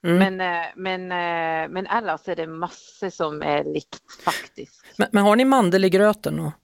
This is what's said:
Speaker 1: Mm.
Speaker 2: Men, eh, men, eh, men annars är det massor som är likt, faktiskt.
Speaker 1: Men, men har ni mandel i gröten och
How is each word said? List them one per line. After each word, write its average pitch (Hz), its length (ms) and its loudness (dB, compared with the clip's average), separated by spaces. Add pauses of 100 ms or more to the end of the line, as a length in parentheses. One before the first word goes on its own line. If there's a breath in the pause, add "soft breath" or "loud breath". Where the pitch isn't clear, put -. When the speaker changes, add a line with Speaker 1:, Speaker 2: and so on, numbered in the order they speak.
Speaker 1:
Mm. 175 120 4 (180)
Speaker 2:
Men, 185 40 -6 (240)
eh, - 20 -8 (100)
men, 185 260 -6 (100)
eh, 165 580 -2
men 185 160 -6
annars 196 420 -4
är 175 80 -4
det 160 100 -6
massor 170 640 -10
som 151 320 -6
är 147 220 0
likt, 151 360 -8 (240)
faktiskt. - 580 -6 (140)
Speaker 1:
Men, - 160 0
men 202 120 4
har 208 120 6
ni 254 80 4
mandel 196 400 4
i 185 60 4
gröten 190 500 2
och 151 120 -6 (120)